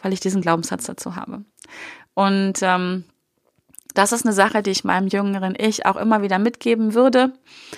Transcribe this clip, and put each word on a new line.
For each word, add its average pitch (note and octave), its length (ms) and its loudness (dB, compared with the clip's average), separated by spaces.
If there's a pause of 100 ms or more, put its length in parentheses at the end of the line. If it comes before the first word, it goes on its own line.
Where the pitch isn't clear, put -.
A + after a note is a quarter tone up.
weil F#3+ 100 -2
ich F#3 80 -4
diesen F#3+ 200 0
Glaubenssatz E3 440 -2
dazu - 300 -12
habe. - 280 -12 (720)
Und, G3 480 0
ähm, F#3 420 0 (880)
das G3+ 180 2
ist A#3 140 0
eine A3 80 2
Sache, G#3 280 2
die G3 100 -2
ich F#3 140 -4
meinem F#3+ 220 0
jüngeren G3 500 -2
Ich G#3+ 280 -2
auch F#3+ 120 0
immer G#3+ 240 2
wieder F#3+ 180 0
mitgeben A3+ 540 0
würde. C4 400 4 (440)